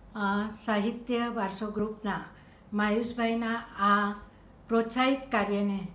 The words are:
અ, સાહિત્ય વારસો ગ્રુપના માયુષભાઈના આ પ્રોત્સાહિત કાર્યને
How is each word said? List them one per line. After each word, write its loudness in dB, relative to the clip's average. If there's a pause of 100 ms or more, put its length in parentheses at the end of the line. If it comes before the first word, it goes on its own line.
(140)
અ, 0
સાહિત્ય 0
વારસો -4
ગ્રુપના -4 (480)
માયુષભાઈના 0 (260)
આ 4 (540)
પ્રોત્સાહિત 4 (140)
કાર્યને 0